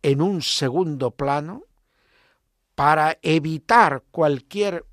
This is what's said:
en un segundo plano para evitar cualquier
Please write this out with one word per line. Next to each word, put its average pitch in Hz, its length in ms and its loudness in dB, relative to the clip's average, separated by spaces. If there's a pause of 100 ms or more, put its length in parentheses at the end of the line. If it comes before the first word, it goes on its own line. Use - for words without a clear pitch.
en 143 200 2
un 185 180 0
segundo 135 680 -2
plano 147 540 -6 (1080)
para 156 480 2
evitar 160 880 2
cualquier 175 800 -2